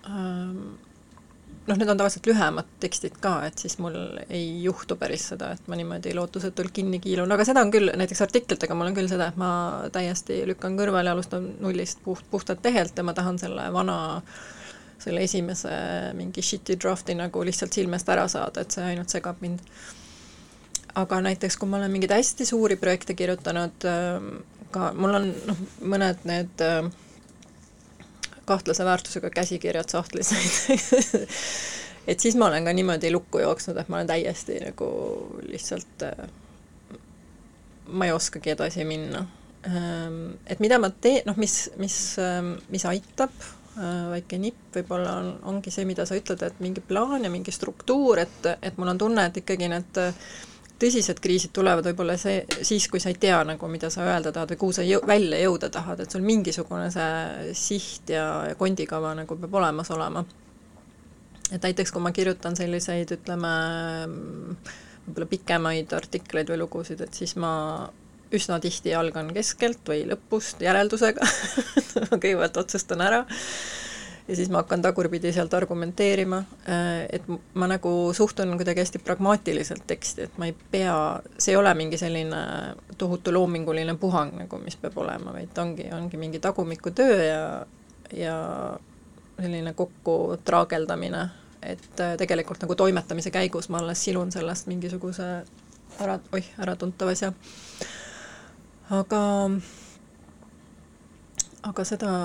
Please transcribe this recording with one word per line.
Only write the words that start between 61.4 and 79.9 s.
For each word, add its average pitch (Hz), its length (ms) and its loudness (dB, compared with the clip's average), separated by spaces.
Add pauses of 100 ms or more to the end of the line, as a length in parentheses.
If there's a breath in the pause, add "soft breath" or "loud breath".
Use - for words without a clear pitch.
Et 180 80 -4
näiteks, 185 320 0
kui 175 80 -2
ma 175 100 2
kirjutan 180 460 0
selliseid, 175 560 -2
ütleme, 170 400 -2 (1500 loud breath)
võib-olla 165 240 -6
pikemaid 165 640 0
artikleid 160 560 -4
või 165 140 -2
lugusid, 165 420 -8
et - 80 -14
siis - 240 -6
ma 170 140 0 (800)
üsna 185 340 0
tihti 170 320 -2
algan 160 380 0
keskelt 233 520 0
või 151 220 0
lõpust - 560 -2
järeldusega. 214 640 4 (360)
<laughs> - 440 0
Ma 226 80 4
kõigepealt 180 400 2
otsustan 180 460 -2
ära 226 220 4 (1040 loud breath)
ja 190 100 -2
siis 180 160 0
ma 170 80 4
hakkan 180 200 0
tagurpidi 175 520 2
sealt 170 200 2
argumenteerima. 185 840 2 (240)
Äh, 175 480 0
et - 180 -6
m-, 170 140 -4 (120)
ma 185 140 2
nagu 185 240 0 (220)
suhtun 196 420 2
kuidagi 175 240 2
hästi - 240 0
pragmaatiliselt 180 840 2
teksti, - 420 -4